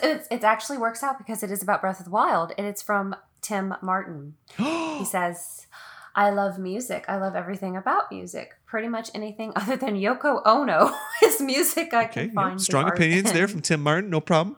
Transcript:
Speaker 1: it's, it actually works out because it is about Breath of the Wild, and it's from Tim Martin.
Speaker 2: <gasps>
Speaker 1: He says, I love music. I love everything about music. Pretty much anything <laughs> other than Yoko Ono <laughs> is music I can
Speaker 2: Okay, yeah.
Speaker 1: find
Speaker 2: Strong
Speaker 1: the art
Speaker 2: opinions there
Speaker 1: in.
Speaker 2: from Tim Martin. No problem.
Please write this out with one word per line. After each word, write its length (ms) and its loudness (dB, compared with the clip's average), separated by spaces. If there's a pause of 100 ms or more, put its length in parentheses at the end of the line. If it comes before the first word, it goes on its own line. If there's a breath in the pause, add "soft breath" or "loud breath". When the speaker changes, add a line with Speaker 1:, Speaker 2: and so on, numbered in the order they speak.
Speaker 1:
it's, 280 0
it 140 -2
actually 320 2
works 260 -4
out 140 -2
because 260 -8
it 80 -4
is 120 -4
about 180 0
Breath 200 -4
of 40 -18
the 60 -16
Wild, 480 2
and 80 -4
it's 160 -8
from 340 -2 (240)
Tim 400 -4
Martin. 600 -6
Speaker 2:
<gasps> 160 -20
Speaker 1:
He 460 -4
says, 640 -6 (520 loud breath)
I 120 4
love 280 0
music. 500 -6
I 80 -2
love 200 -4
everything 400 -6
about 360 -2
music. 440 -12 (100)
Pretty 220 -6
much 260 -6
anything 380 -8
<laughs> 40 -10
other 200 0
than 180 -2
Yoko 500 0
Ono 460 6 (180)
<laughs> 160 6
is 160 6
music 540 2
I 120 4
can 180 -4
Speaker 2:
Okay, 100 -6
yeah. 0 -
Speaker 1:
find 260 0
Speaker 2:
Strong 260 4
Speaker 1:
the 40 4
art 80 0
Speaker 2:
opinions 340 4
there 120 4
Speaker 1:
in. 60 2
Speaker 2:
from 120 -6
Tim 200 2
Martin. 280 2
No 100 2
problem. 380 2